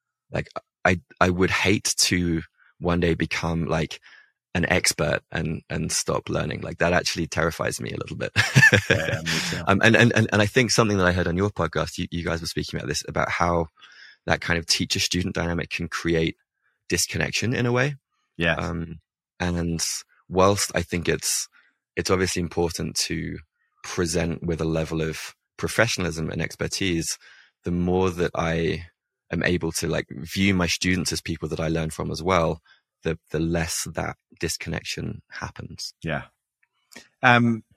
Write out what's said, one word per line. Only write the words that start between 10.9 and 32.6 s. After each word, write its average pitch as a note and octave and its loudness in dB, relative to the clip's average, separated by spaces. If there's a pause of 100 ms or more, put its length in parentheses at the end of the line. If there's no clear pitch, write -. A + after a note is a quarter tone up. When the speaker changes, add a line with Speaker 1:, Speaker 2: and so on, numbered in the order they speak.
Speaker 1:
that F2+ 4
I F2 6
heard F2+ 0
on E2+ 0
your G2+ 2
podcast, D#2+ -2
you, F2+ -4
you E2 -6
guys E2 -2
were E2 -8
speaking D#2 -6
about - -6
this, - -4
about D#2+ -2
how E2+ 0 (580)
that E2 2
kind E2+ 0
of E2 -6
teacher-student - -2
dynamic E2+ -2
can E2+ -6
create E2 0 (520)
disconnection - -2
in B2 0
a A#2+ 0
way. C3+ 0 (400)
Speaker 2:
Yes. E2 0
Speaker 1:
Um, E2 -6 (400)
and E2+ -2 (440)
whilst F#2+ 4
I F2 0
think F2 -4
it's, - -2 (480)
it's F2+ -4
obviously F#2 0
important E2 -4
to D#2+ -4 (460)
present E2+ -2
with E2 -2
a D#2+ 0
level D#2+ -2
of - -6 (220)
professionalism E2 0
and D#2 -4
expertise, G2 -2 (480)
the F2+ -4
more F2+ 2
that E2+ -2
I E2 0 (440)
am E2+ -2
able E2 0
to, - -2
like, D#2 -2
view F#2+ 0
my F2+ 4
students F2+ 0
as D#2 -4
people D#2+ -6
that D#2+ -4
I D#2+ 0
learn D#2+ 0
from D#2+ -6
as D#2 -6
well, E2 2 (440)